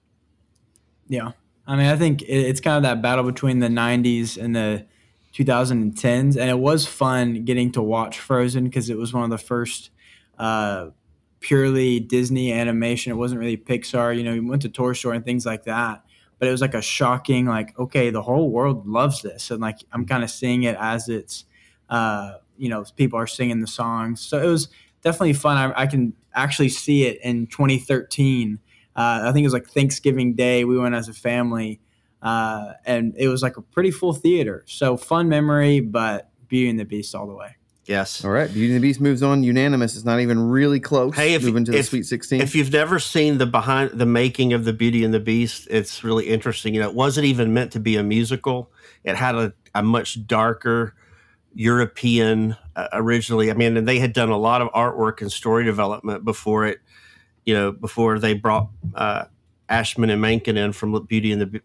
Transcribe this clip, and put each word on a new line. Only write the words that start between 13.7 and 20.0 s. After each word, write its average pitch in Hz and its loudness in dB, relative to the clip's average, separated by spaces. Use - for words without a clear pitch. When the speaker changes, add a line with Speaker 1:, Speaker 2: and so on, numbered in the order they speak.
Speaker 1:
You 120 -4
know, 117 -4
you 117 -4
went 139 -2
to 131 -6
Toy 123 -2
Story 120 -4
and 117 -6
things 123 -4
like 110 -8
that. 113 -4
But 127 2
it 127 2
was, 127 -2
like, 135 0
a 110 -2
shocking, 127 0
like, 110 -4
okay, 127 0
the 110 -4
whole 113 0
world 120 0
loves 123 0
this. - -12
And, 113 -6
like, 110 -6
I'm 120 -6